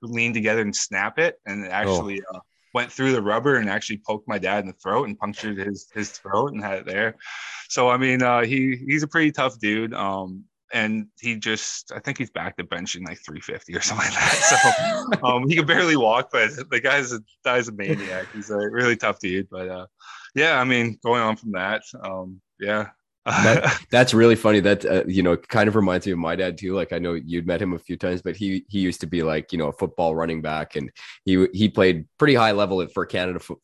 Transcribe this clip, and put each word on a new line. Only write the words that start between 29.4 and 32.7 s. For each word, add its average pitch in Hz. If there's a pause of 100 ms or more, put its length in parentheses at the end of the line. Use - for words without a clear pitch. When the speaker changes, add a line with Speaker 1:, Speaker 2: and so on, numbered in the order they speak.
Speaker 2:
you 90
know, 76
a 71
football 82
running 82
back, 78
and 67 (360)
he, 92
he 104
played 90 (120)
pretty 147
high 113
level 95